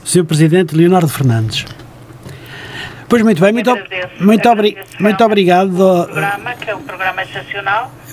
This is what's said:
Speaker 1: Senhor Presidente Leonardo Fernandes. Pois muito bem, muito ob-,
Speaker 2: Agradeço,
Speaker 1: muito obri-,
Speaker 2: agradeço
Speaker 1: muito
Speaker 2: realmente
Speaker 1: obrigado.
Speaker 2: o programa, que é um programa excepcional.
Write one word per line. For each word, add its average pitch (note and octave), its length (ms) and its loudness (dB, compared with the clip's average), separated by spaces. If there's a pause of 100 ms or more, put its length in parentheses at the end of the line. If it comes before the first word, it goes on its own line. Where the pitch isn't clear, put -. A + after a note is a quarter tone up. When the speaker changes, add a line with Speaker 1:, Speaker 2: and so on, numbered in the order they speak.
Speaker 1:
Senhor F3+ 200 0
Presidente D#3+ 520 2
Leonardo E3+ 320 4
Fernandes. A#2 560 -2 (1400)
Pois A#3+ 140 2
muito G#3 180 2
bem, G3 120 4
muito A#3+ 180 -2
ob-, B3 100 0
Speaker 2:
Agradeço, F#3 440 -8
Speaker 1:
muito G#3+ 240 4
obri-, G#3+ 240 2
Speaker 2:
agradeço - 300 -12
Speaker 1:
muito G3+ 160 2
Speaker 2:
realmente A#3 40 4
Speaker 1:
obrigado. G3 480 2
Speaker 2:
o F3+ 360 2
programa, G3+ 540 -6
que A3+ 100 -10
é G#3 60 -6
um E3 60 -14
programa F#3 400 -8
excepcional. G3+ 680 -6 (220)